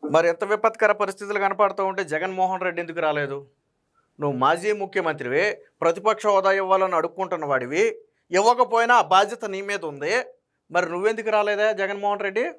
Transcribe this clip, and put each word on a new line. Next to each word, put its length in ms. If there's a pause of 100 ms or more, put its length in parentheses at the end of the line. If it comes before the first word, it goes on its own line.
(140)
మరి 180
ఎంత 120
విపత్కర 480
పరిస్థితులు 480
కనపడుతూ 460
ఉంటే 180
జగన్మోహన్ 600
రెడ్డి 160
ఎందుకు 180
రాలేదు? 380 (840)
నువ్వు 160
మాజీ 340 (100)
ముఖ్యమంత్రివి, 640 (380)
ప్రతిపక్ష 440
హోదా 260
ఇవ్వాలని 480
అడుక్కుంటున్న 520
వాడివి, 320 (480)
ఇవ్వకపోయినా 640
ఆ 180
బాధ్యత 320
నీ 240
మీద 160
ఉంది. 280 (580)
మరి 220
నువ్వెందుకు 440
రాలేదా 340
జగన్మోహన్ 560
రెడ్డి? 180 (140)